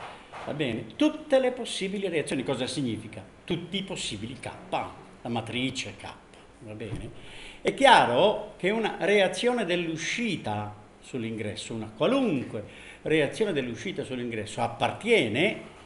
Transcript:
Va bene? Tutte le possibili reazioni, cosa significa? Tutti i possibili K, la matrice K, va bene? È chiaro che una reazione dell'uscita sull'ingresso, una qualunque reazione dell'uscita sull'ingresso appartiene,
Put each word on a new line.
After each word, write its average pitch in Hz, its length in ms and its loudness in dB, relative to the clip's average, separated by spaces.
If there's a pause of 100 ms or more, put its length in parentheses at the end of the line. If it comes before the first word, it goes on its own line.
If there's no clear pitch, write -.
(440)
Va - 100 -6
bene? 127 420 -4
Tutte 294 440 2
le 254 120 4
possibili 196 580 -4
reazioni, 151 340 0
cosa 127 220 -2
significa? 113 580 -4 (200)
Tutti 175 340 -4
i 190 60 -4
possibili 123 560 -8
K, - 100 -10 (220)
la - 580 -6
matrice 117 680 -4
K, 98 100 -14 (540)
va 107 120 -12
bene? 110 380 -10 (500)
È - 140 0
chiaro 180 840 8
che 180 140 0
una 220 300 0
reazione 202 640 4
dell'uscita 165 1080 -2 (260)
sull'ingresso, 113 760 -6
una 110 200 -8
qualunque 160 680 2 (400)
reazione 156 500 2
dell'uscita 131 500 -4
sull'ingresso 120 580 -6
appartiene, 143 1120 2 (100)